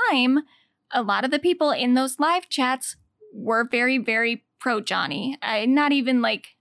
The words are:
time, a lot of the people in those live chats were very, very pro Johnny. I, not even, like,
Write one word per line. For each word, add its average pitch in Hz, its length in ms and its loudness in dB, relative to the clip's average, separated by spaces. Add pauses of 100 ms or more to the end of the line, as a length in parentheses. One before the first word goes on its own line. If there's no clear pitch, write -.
(100)
time, 262 300 4 (500)
a 254 120 -2
lot 202 220 -2
of 262 60 -2
the 294 80 0
people 320 320 2
in 247 240 2
those 262 260 0
live 339 300 0
chats 262 460 -2 (360)
were 226 340 -2
very, 247 300 0
very 233 480 -2 (160)
pro 226 220 -2
Johnny. 202 580 -4
I, 220 240 -2
not 285 280 2
even, 254 280 0
like, 220 280 -4 (120)